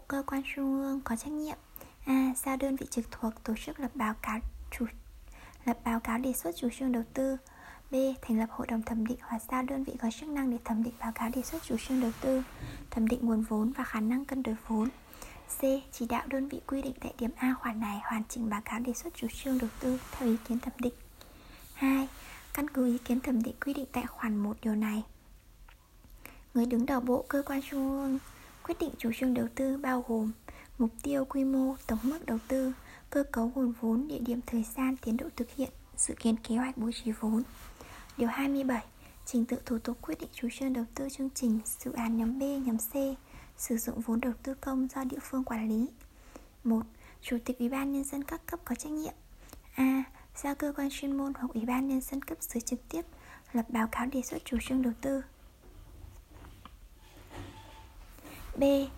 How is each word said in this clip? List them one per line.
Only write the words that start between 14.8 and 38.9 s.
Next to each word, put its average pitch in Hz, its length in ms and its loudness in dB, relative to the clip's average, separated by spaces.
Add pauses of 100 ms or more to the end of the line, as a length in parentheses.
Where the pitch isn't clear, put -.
C. - 20 0 (300)
Chỉ 233 160 -4
đạo 233 200 0
đơn 269 220 0
vị 269 180 -6
quy 269 140 0
định 269 200 -4
tại - 160 -6
điểm 233 180 0
A 254 180 4
khoản 226 260 -2
này 208 240 -2
hoàn 220 260 0
chỉnh 226 200 -2
báo 208 160 0
cáo 220 140 -4
đề 247 140 -2
xuất - 220 -6
chủ 233 120 -4
trương 262 300 0
đầu 233 120 0 (100)
tư 254 200 0 (120)
theo 247 180 0
ý 226 80 6 (100)
kiến 240 120 2
thẩm 247 180 -4
định. 240 160 0 (800)
Hai. 269 340 4 (460)
Căn 294 160 0
cứ 254 160 2
ý 240 120 6
kiến 247 220 2
thẩm 247 240 2
định 285 120 -2 (100)
quy 285 80 0
định 277 180 -2
tại 247 160 -2
khoản 214 300 -2
một 208 240 0
điều 214 140 2
này. 214 280 2 (1500)
Người 240 120 6
đứng 247 200 4
đầu 277 140 4
bộ, 247 280 4
cơ 277 180 2
quan 277 240 -2
trung 269 200 0
ương 269 300 2 (440)
quyết 339 160 -2
định 294 180 -2
chủ 226 220 0
trương 262 140 4
đầu 233 220 2
tư 269 220 2
bao 254 300 2
gồm 220 240 2 (460)
mục 226 140 4 (120)
tiêu, 277 220 2
quy 269 180 2
mô, 262 320 4 (120)
tổng 220 160 2
mức 294 220 2
đầu 226 120 0 (100)
tư, 262 260 2 (360)
cơ 285 220 4
cấu 233 240 2
nguồn 247 260 4
vốn, 233 260 4
địa 285 120 -4
điểm, 240 260 0
thời 226 200 2 (100)
gian, 262 220 2
tiến 226 200 0
độ 302 180 -2
thực 240 160 -2
hiện, - 180 -2 (280)
dự - 220 2
kiến 226 180 4
kế 226 180 -2
hoạch 262 220 0
bố 226 140 0
trí 226 200 -2
vốn. 220 320 2 (760)
Điều 233 120 4
hai 277 180 0
mươi 277 160 2
bảy, 247 220 2 (400)